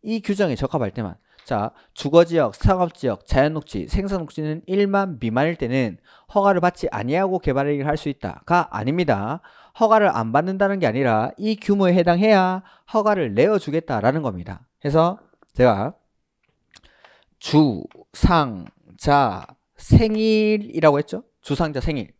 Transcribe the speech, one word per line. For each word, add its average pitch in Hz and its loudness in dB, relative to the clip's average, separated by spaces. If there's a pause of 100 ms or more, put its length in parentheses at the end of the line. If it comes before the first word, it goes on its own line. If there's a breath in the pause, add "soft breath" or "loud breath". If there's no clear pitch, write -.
이 220 -6
규정에 190 -2
적합할 131 -4
때만. 104 -8 (300 soft breath)
자, 110 -4 (240 soft breath)
주거지역, 160 2
상업지역, 170 0
자연녹지, 143 0
생산녹지는 165 -4
일만 196 0
미만일 131 -2
때는 120 -2 (360 soft breath)
허가를 196 2
받지 175 -2
아니하고 170 -2
개발행위를 139 -2
할 151 -2
수 151 -6
있다가 - -4
아닙니다. 131 -2 (380 soft breath)
허가를 214 4
안 113 -2
받는다는 190 0
게 160 0
아니라 117 0
이 214 -2
규모에 196 2
해당해야 185 2 (280 soft breath)
허가를 202 0
내어주겠다라는 147 0
겁니다. 95 -8 (120)
그래서 160 0 (360)
제가 123 2 (1400 soft breath)
주상자 135 -2 (300)
생일이라고 214 0
했죠? 185 -8 (180)
주상자 147 -4
생일. 143 -6